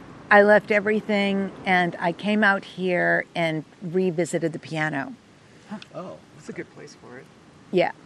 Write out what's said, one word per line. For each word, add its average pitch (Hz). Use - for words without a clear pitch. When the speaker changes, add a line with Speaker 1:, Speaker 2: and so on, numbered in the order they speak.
Speaker 1:
I 208
left 208
everything 202
and 180
I 175
came 214
out 196
here 175
and 160
revisited 165
the -
piano. 156
Speaker 2:
Huh. 202
Speaker 3:
Oh. 160
Speaker 2:
That's -
a 185
good -
place -
for 120
it. 156
Speaker 1:
Yeah, 175